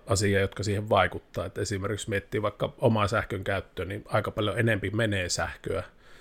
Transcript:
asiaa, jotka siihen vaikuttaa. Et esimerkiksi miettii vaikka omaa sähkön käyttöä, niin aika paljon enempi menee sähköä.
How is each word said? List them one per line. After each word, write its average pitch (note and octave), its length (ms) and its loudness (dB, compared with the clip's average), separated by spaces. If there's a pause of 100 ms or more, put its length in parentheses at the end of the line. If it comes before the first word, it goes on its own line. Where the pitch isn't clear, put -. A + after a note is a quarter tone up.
asiaa, G2 340 4
jotka G2 220 -2
siihen G#2 260 -2
vaikuttaa. F2+ 580 2
Et G2 120 -10
esimerkiksi G2+ 520 -4
miettii G2+ 320 -2
vaikka G#2 360 -4
omaa G#2+ 300 4
sähkön G2 360 -2
käyttöä, F#2 400 -4
niin G2 220 -8
aika - 240 0
paljon G#2 280 -2
enempi G#2 320 2
menee G2+ 380 0
sähköä. - 540 -4 (380)